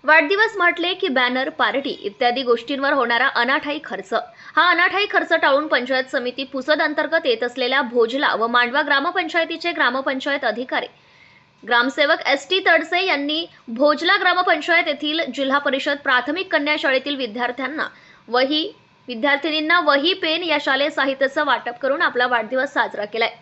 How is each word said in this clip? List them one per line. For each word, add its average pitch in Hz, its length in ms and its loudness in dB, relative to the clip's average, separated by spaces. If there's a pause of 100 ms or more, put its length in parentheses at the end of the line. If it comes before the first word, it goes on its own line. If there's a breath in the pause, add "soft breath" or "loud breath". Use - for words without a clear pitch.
वाढदिवस 392 540 4
म्हटले 349 360 2
की 370 140 -4
बॅनर, 254 420 0
पार्टी 247 400 -2
इत्यादी 240 540 -2
गोष्टींवर 262 500 0
होणारा 247 340 2
अनाठायी 285 560 0
खर्च. 196 300 -10 (420 loud breath)
हा 339 140 4
अनाठायी 359 420 2
खर्च 339 220 2
टाळून 311 340 2
पंचायत 262 360 0
समिती 254 400 -4
पुसद 285 380 -2
अंतर्गत 311 440 0
येत 233 180 0
असलेल्या 254 380 -2
भोजला 240 540 0
व 220 120 -2
मांडवा 240 340 0
ग्रामपंचायतीचे 330 920 -2
ग्रामपंचायत 269 760 -2
अधिकारी, 240 420 -4 (800 soft breath)
ग्रामसेवक 269 600 2
एस 277 220 -2
टी 381 180 0
तडसे 349 380 2
यांनी 302 400 -2 (220 soft breath)
भोजला 294 520 2
ग्रामपंचायत 349 680 2
येथील 302 320 -4 (140)
जिल्हा 269 240 0
परिषद 277 460 -2
प्राथमिक 294 500 0
कन्या 302 260 0
शाळेतील 277 360 0
विद्यार्थ्यांना 247 720 -6 (400 loud breath)
वही, 269 460 0 (340)
विद्यार्थिनींना 302 720 0
वही, 302 340 2
पेन 339 300 -2
या 311 180 0
शालेय 285 280 0
साहित्याचं 269 560 -2
वाटप 240 360 -2
करून 277 200 -2
आपला 247 260 0
वाढदिवस 247 460 -2
साजरा 208 320 -2
केलाय. 226 260 -2 (100)